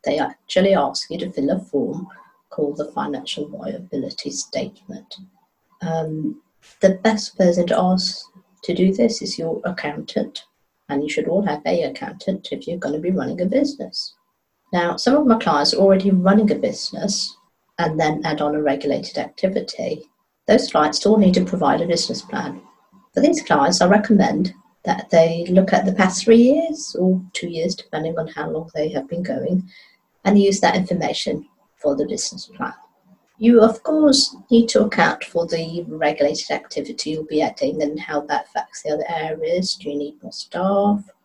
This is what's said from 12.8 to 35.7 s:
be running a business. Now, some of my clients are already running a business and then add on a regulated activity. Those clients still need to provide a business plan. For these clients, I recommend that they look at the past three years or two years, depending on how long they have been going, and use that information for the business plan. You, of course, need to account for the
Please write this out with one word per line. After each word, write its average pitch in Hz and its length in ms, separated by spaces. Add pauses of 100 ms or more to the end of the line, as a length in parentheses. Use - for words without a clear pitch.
be 175 140
running 143 300
a 185 40
business. - 680 (580)
Now, 170 240
some 254 180
of 302 100
my 226 140
clients 147 340
are - 60
already 196 320
running 190 400
a - 60
business - 800 (420)
and 160 200
then 151 260
add 151 160
on 147 160
a 151 60
regulated 139 560
activity. - 880 (400)
Those 214 200
clients 151 300
still 208 180
need 190 180
to - 100
provide 165 360
a 170 60
business - 360
plan. - 380 (540)
For - 60
these 302 220
clients, 151 380
I 180 60
recommend 190 680 (300)
that - 280
they 170 380
look 185 240
at 185 140
the 185 60
past - 320
three 233 180
years 311 560
or 185 240 (120)
two 175 140
years, 170 280
depending 165 420
on 160 80
how 156 240
long 160 240
they 156 140
have - 200
been 175 140
going, 185 460 (560)
and 202 160
use 196 200
that - 160
information - 720 (260)
for 139 220
the 143 100
business - 400
plan. - 260 (680)
You, 233 220
of 220 220
course, 302 540 (160)
need 226 160
to 208 160
account 165 400
for 170 240
the 165 400